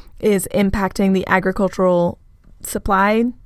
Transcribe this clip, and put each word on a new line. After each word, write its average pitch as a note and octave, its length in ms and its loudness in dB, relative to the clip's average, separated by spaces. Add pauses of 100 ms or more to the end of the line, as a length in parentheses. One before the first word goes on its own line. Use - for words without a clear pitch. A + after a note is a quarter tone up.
(180)
is G3 340 0
impacting G3 600 0
the F#3 140 0
agricultural F#3 880 0 (440)
supply G#3 600 0 (220)